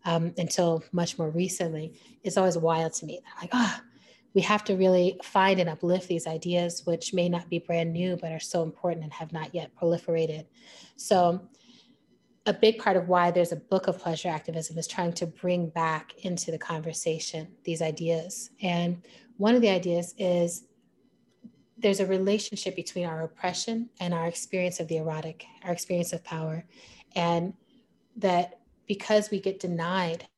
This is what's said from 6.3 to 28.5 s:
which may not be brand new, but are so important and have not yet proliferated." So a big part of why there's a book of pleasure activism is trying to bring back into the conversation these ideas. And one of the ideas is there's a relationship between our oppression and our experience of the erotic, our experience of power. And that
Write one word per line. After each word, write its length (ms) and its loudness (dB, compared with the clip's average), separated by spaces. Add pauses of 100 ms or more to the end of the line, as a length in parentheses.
which 300 -2
may 160 2
not 180 -2
be 120 -2
brand 340 -2
new, 260 -2
but 100 -6
are 100 -6
so 220 -2
important 420 -4
and 100 -10
have 180 -10
not 220 -8
yet 200 -8
proliferated." 680 0 (520)
So 520 4 (960)
a 80 4
big 240 6
part 200 4
of 100 2
why 240 6
there's 220 4
a 40 -6
book 300 0
of 140 0
pleasure 280 -4
activism 480 -6
is 120 -4
trying 240 -2
to 160 -4
bring 400 -2
back 440 -2 (120)
into 260 -4
the 80 -4
conversation 880 -4 (160)
these 180 -4
ideas. 680 -2 (100)
And 400 0 (360)
one 180 4
of 80 6
the 60 8
ideas 500 0
is 460 2 (1120)
there's 220 4
a 60 2
relationship 680 0
between 320 -6
our 160 -4
oppression 680 -4 (100)
and 120 -2
our 140 -2
experience 540 -4
of 80 -6
the 80 -2
erotic, 480 -6 (180)
our 80 -8
experience 420 -2
of 120 -8
power. 400 -6 (500)
And 400 0 (640)
that 420 2 (280)